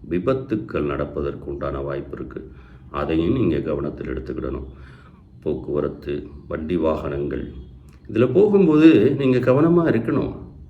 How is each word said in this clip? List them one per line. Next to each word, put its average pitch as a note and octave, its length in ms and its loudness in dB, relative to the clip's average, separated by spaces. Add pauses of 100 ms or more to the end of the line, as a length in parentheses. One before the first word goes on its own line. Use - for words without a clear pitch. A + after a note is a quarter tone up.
விபத்துக்கள் G#2 840 -4
நடப்பதற்கு C#2+ 640 -6
உண்டான C#2 280 -6
வாய்ப்பு C#2 380 -8
இருக்கு, - 360 -14 (380)
அதையும் D#2+ 420 -2
நீங்க D#2 260 0
கவனத்தில் C#2+ 500 -6
எடுத்துக்கிடணும். C2+ 580 -8 (760)
போக்குவரத்து, D2 880 -4 (200)
வண்டி D#2 280 -4
வாகனங்கள், D2 760 -4 (600)
இதுல B2 200 2
போகும்போது D#3+ 800 8
நீங்க C3 280 2
கவனமா D#3 560 4
இருக்கணும். - 420 -2 (340)